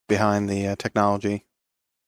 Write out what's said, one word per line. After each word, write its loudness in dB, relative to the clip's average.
behind 2
the, -2
uh, -4
technology. -2